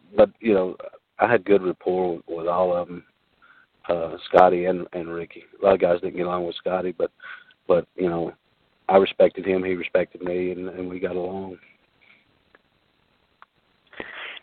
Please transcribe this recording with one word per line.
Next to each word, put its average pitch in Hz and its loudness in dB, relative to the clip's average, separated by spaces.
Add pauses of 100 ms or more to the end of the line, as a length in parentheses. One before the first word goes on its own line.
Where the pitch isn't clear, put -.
(160)
but, 104 6 (100)
you 110 2
know, 92 0 (400)
I 107 2
had 104 2
good 98 4
rapport 90 -2
with, - -18
with 82 -6
all 87 2
of 87 -4
'em, 87 -14 (880)
uh, 82 -4 (100)
Scotty 90 6
and, 90 -2
and 85 -8
Ricky. 85 -12 (140)
A 98 0
lot 98 6
of 92 2
guys 87 2
didn't 92 -8
get 87 -4
along 90 -4
with 85 -8
Scotty, 90 -4
but, 82 -4 (580)
but, 87 2
you 90 0
know, 85 -4 (540)
I 95 6
respected 95 4
him, 92 2
he 92 -2
respected 87 -2
me, 90 -2
and, 90 -8
and 90 -8
we 90 -10
got 92 -4
along. 92 -8 (2750)